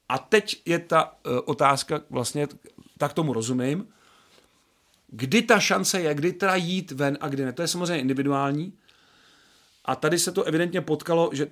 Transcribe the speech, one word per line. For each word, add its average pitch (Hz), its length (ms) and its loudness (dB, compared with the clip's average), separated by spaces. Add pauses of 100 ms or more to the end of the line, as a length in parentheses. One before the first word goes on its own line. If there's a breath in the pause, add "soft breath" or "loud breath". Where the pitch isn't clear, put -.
A 127 100 0
teď - 480 0
je 165 120 2
ta, 165 480 0
eh, 151 40 -4 (100)
otázka, 139 680 2
vlastně, 131 380 -2 (500)
tak 147 140 0
tomu 135 200 0
rozumím, 127 560 -2 (1200 soft breath)
kdy 135 340 0
ta 208 180 6
šance 190 400 0
je, 156 140 2
kdy 156 180 0
teda 185 220 0
jít 185 360 -2
ven 139 300 0
a 160 80 -6
kdy 139 160 -2
ne. 127 80 -4
To 131 100 -4
je 165 60 -2
samozřejmě 170 320 -2
individuální. 139 720 0 (1120 soft breath)
A 131 120 -2
tady 165 220 0
se 175 140 0
to 185 120 0
evidentně 170 360 0
potkalo, 165 520 0
že 147 200 -4